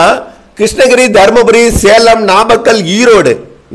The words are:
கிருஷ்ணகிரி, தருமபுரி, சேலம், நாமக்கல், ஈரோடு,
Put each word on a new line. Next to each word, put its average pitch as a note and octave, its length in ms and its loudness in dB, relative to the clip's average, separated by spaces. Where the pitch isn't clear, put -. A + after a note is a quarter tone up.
கிருஷ்ணகிரி, B3+ 480 0
தருமபுரி, A3+ 460 2
சேலம், A3+ 460 2
நாமக்கல், A3+ 540 0
ஈரோடு, G3+ 340 2